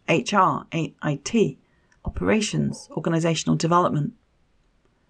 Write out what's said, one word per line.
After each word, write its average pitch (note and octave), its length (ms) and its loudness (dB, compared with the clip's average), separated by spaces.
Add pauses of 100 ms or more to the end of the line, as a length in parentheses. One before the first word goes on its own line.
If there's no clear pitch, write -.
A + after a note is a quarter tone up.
H E3+ 260 0
R, F3+ 380 2
I D3+ 540 -4
T, G#3 340 0 (460)
operations, F3+ 840 -2
organizational E3 680 0
development. E3 560 2 (960)